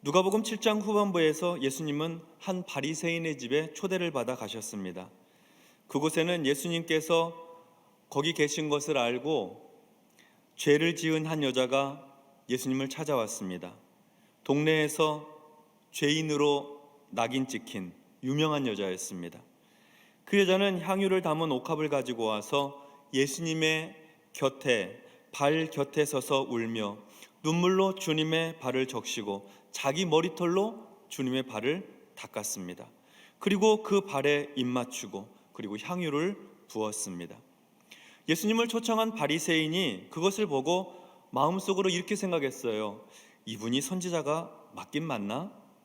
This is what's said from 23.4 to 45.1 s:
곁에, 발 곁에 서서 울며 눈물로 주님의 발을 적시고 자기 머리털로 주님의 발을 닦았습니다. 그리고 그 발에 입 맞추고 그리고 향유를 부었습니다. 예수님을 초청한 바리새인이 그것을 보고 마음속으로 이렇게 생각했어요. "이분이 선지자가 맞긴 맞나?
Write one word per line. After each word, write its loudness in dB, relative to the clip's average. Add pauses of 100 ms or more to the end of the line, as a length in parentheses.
곁에, -2 (360)
발 2
곁에 0
서서 0
울며 -2 (460)
눈물로 4
주님의 0
발을 0
적시고 -6 (240)
자기 0
머리털로 2 (220)
주님의 -2
발을 -2 (300)
닦았습니다. -8 (520)
그리고 4
그 4
발에 0
입 -2
맞추고 -4 (240)
그리고 -8
향유를 -2 (320)
부었습니다. -6 (960)
예수님을 2
초청한 0
바리새인이 0
그것을 0
보고 0 (360)
마음속으로 2
이렇게 0
생각했어요. -2 (400)
"이분이 -2
선지자가 -4
맞긴 -6
맞나? -4 (320)